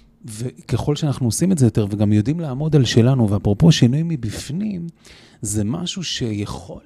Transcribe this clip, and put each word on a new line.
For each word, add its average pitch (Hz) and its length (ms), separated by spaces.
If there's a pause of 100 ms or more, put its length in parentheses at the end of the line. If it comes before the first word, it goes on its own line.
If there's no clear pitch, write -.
(240)
וככל 120 720
שאנחנו 135 300
עושים 170 260
את 170 60
זה 127 80
יותר, 107 240
וגם 104 220
יודעים 113 280
לעמוד 151 360
על 135 80
שלנו, 117 460
ואפרופו 104 420
שינוי 131 320
מבפנים, 170 840 (560)
זה 107 220
משהו 170 400
שיכול 104 800